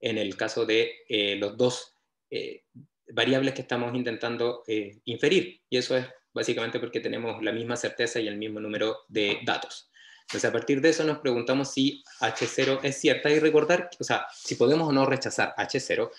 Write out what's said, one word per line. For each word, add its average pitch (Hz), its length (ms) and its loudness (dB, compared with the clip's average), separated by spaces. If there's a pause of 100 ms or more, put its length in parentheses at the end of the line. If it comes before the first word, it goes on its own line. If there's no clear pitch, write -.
en 113 180 -2
el 101 180 -2
caso 113 300 -2
de, 113 300 2 (120)
eh, 104 280 0
los 104 200 -4
dos, 123 380 0 (360)
eh, - 340 -8 (440)
variables 131 460 2
que 135 80 -8
estamos 120 340 -4
intentando, 117 720 -2
eh, 104 400 -4
inferir, 147 640 0
y 127 80 2
eso 127 180 0
es 127 100 0 (260)
básicamente 113 460 -2
porque 117 220 -4
tenemos 113 420 -6
la 107 100 -2
misma 117 240 -4
certeza 117 440 -2
y 107 80 -4
el 104 80 -6
mismo 107 240 -8
número 107 380 -2 (100)
de 104 360 0
datos. - 460 -6 (300)
Entonces - 300 -4
a - 20 -2
partir 131 300 0
de 160 80 8
eso 156 140 0
nos 151 160 0
preguntamos 131 520 0
si 135 320 0 (160)
H 117 260 0
cero 135 360 0
es 135 180 -2
cierta, 147 300 4
y 151 80 6
recordar, 156 500 4 (100)
o - 60 -6
sea, 113 300 0
si - 220 -8
podemos 151 300 4
o 139 60 0
no 135 140 4
rechazar 127 500 0
H 104 240 -2
cero, 117 380 -2